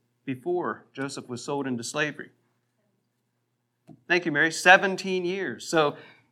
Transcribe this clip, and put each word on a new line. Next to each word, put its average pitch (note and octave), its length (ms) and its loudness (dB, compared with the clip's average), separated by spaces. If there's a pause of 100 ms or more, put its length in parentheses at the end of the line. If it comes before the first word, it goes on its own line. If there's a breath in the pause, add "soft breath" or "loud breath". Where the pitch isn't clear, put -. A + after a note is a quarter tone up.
(260)
before C#3 680 -4
Joseph C#3 380 -10
was A#2+ 140 -10
sold C#3+ 220 -4
into B2 180 -4
slavery? D3 480 -4 (1800)
Thank F3 180 2
you, E3+ 60 -2
Mary. D3+ 200 2
Seventeen F#3 720 4
years. F3 420 -6
So D3+ 300 2 (360 loud breath)